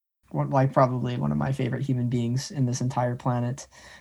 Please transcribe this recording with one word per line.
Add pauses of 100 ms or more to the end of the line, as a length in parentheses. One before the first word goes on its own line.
(300)
one,
like,
probably
one
of
my
favorite
human
beings
in
this
entire
planet. (340)